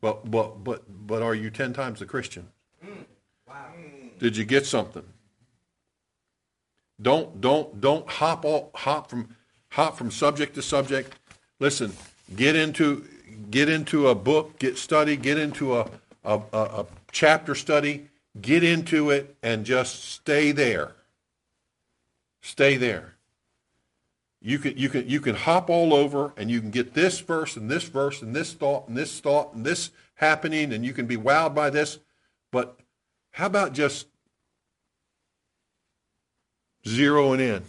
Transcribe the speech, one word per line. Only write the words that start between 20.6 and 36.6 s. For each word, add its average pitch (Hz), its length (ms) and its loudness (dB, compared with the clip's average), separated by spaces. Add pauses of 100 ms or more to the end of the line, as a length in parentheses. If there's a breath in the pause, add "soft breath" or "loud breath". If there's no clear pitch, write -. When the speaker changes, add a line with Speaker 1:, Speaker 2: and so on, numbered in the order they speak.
Speaker 1:
Stay 139 340 2
there. 113 380 -2 (1300)
You 127 160 -2
can, 139 180 -4
you 131 140 -2
can, 127 180 -4
you 139 120 0
can 117 160 -2
hop 170 340 2
all 170 240 4
over 143 420 2
and 107 140 -4
you 120 100 0
can 110 100 -8
get 123 220 -2
this 175 280 2
verse 160 360 -4
and 113 140 -8
this 160 140 -2
verse 139 360 -4
and 117 160 -8
this 165 160 -4
thought 143 360 -2
and 117 80 -8
this 143 240 -6
thought 143 340 2
and 113 100 -10
this 165 260 -2 (260 soft breath)
happening 151 580 0
and 117 100 -4
you 127 80 -4
can 123 140 -6
be 120 100 -4
wowed 143 380 2
by 147 160 2
this. 147 280 -2 (520)
But 123 280 -4 (520)
how 175 160 -4
about 190 260 0
just 139 340 -2 (2750)